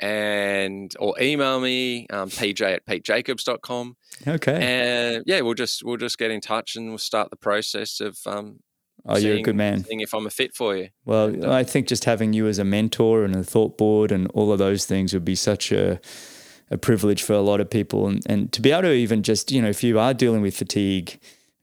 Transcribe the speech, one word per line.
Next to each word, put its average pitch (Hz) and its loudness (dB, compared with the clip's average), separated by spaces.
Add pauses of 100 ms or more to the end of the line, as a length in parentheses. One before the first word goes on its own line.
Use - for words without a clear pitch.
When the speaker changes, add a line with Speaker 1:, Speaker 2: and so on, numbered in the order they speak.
Speaker 1:
and, 101 -2
or 101 -2
email 135 0
me, 127 -4
um, 98 -6
P 104 -2
J 98 0
at - -4
pete 98 -4
jacobs 120 -2
dot - -4
com. 123 -8 (300)
Speaker 2:
Okay. 151 0
Speaker 1:
And, 120 0
yeah, 185 2
we'll 117 0
just, 113 -4
we'll 117 -4
just 120 -6
get 113 -2
in 107 -6
touch 110 -4
and 113 -10
we'll 110 -10
start - -2
the - -18
process 107 -4
of, 104 -6
um, 104 -8 (460)
Speaker 2:
Oh, 107 0
you're 107 4
a - -
Speaker 1:
seeing, 110 -2
Speaker 2:
good 107 2
man. 101 0
Speaker 1:
seeing 110 -6
if 104 -6
I'm 107 -4
a 101 -8
fit - -4
for 104 -2
you. 95 -8 (160)
Speaker 2:
Well, 110 2
Speaker 1:
And, 104 -2
uh, 123 2
Speaker 2:
I 127 4
think 131 0
just - -2
having 110 2
you 110 2
as 101 0
a 101 0
mentor 110 2
and 95 0
a 92 -2
thought - 2
board 107 4
and 95 0
all 107 2
of 101 4
those 98 2
things 95 0
would 90 0
be 92 0
such - 0
a, 95 2 (720)
a - -4
privilege 101 2
for 107 0
a 101 4
lot 101 2
of 98 -2
people. 101 0
And, 98 0
and 104 0
to - -6
be 135 6
able 175 2
to 175 4
even 113 2
just, 110 0
you 131 2
know, 107 2
if 101 -2
you 113 4
are 127 4
dealing 117 2
with 98 0
fatigue 98 -2 (420)